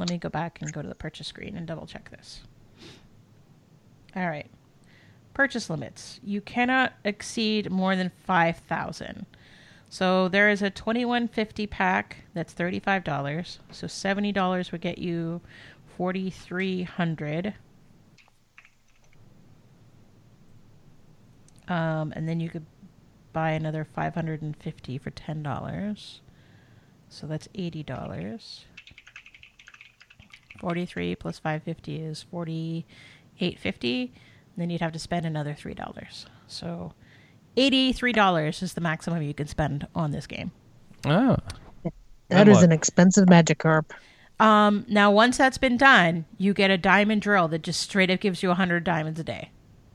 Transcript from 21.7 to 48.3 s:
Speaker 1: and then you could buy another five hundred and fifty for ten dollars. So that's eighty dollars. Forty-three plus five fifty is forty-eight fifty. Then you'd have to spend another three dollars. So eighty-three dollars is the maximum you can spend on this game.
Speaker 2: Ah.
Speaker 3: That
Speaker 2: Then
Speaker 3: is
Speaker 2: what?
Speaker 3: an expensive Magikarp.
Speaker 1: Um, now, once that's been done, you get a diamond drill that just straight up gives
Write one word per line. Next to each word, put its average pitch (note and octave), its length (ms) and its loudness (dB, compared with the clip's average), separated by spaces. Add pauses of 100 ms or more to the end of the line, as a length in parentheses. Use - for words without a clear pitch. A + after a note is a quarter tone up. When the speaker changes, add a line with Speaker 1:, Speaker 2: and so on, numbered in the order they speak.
Speaker 1:
and D#3+ 120 -6
then E3 120 -2
you E3 100 -6
could D#3+ 160 -12 (680)
buy D#3+ 200 -2
another D#3 320 -4
five D#3 300 -6
hundred D#3+ 280 -6
and D3+ 140 -8
fifty - 420 -12
for C#3 120 -12
ten D#3 320 -10
dollars. F3+ 800 -8 (880)
So - 180 -18
that's D#3 280 -8
eighty E3 280 -8
dollars. E3+ 840 -12 (2000)
Forty-three F3 560 -6
plus E3+ 220 -12
five D#3 240 -6
fifty D#3+ 340 -12
is D#3 280 -12
forty-eight E3 1300 -10
fifty. B3 540 -6 (440)
Then F3 140 -4
you'd E3+ 120 -6
have D#3+ 100 -4
to D#3+ 60 -12
spend E3+ 280 -6
another D3+ 280 -6
three - 200 -12
dollars. - 520 -14 (200)
So E3+ 460 -12 (640)
eighty-three C4 560 2
dollars F3 500 2
is F3+ 120 -6
the - 60 -8
maximum E3 420 -4
you D3 120 -6
can D3+ 120 -6
spend D3+ 480 -4
on D#3+ 160 -2
this D#3 160 -8
game. - 240 -10 (560)
Speaker 2:
Ah. F#3+ 300 4 (480)
Speaker 3:
That E3+ 80 -4 (360)
Speaker 2:
Then G3 200 8
Speaker 3:
is G3+ 80 12
Speaker 2:
what? F3+ 80 10
Speaker 3:
an E3+ 80 8
expensive F#3 540 6
Magikarp. D#3+ 640 6 (500)
Speaker 1:
Um, G#3 480 6
now, G#3 220 6
once A3 260 6
that's C4 220 4
been B3 180 2
done, F#3 480 6 (140)
you G3 160 2
get G3 160 4
a F#3+ 80 4
diamond G3 440 4
drill G3 260 2
that D#3 140 -4
just - 180 -6
straight F#3 300 2
up F#3 100 0
gives F#3+ 220 -2